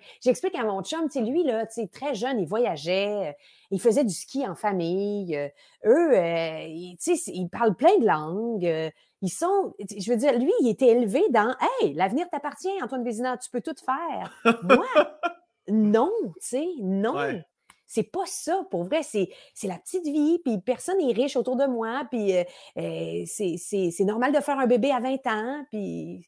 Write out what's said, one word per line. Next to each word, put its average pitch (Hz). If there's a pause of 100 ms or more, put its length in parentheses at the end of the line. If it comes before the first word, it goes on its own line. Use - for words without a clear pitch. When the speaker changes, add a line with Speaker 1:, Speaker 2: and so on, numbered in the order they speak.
(220)
Speaker 1:
j'explique 349
à 247
mon 196
chum, 320
tu 269
sais, 220
lui, 277
là, 226
tu -
sais, 214
très 277
jeune, 240
il 175
voyageait, 190
euh, 143 (380)
il 196
faisait 240
du 202
ski -
en 381
famille, 196
euh, 143 (380)
eux, 285
euh, 165
ils, 170
tu 349
sais, 330
c'est, -
ils 180
parlent 214
plein 359
de 240
langues, 180
euh, 160 (300)
ils 185
sont, 370
je 202
veux 240
dire, 247
lui, 262
il 254
était 226
élevé 233 (100)
dans, « 226 (300)
Hey, 156
l'avenir 196
t'appartient, 302 (100)
Antoine 254
Vézina, 240
tu -
peux 247
tout 320 (100)
faire. » 269 (300)
Moi, 262
Speaker 2:
<laughs> -
Speaker 1:
non, 220 (300)
tu -
sais, 285 (140)
non. 196
Speaker 2:
Ouais. 143 (420)
Speaker 1:
C'est 214
pas 349
ça, -
pour 175
vrai, 285
c'est, 196 (260)
c'est -
la 180
petite 370
vie, 302
puis 226
personne 254
n'est 277
riche 269
autour 254
de 277
moi, 240
puis, 208
euh, 175 (320)
euh, 165
c'est, 175
c'est, 190
c'est 190
normal 233
de 285
faire 277
un 262
bébé 247
à 247
vingt 262
ans, 240
puis, 175